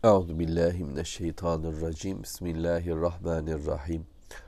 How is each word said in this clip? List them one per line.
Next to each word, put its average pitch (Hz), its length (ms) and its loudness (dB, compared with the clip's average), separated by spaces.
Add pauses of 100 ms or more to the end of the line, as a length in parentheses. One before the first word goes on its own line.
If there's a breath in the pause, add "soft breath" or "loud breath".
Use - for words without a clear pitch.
Euzu 92 340 6
billahi 85 460 2
mineşşeytanirracim. 80 1400 -4
Bismillahirrahmanirrahim. 82 1800 -2 (420 loud breath)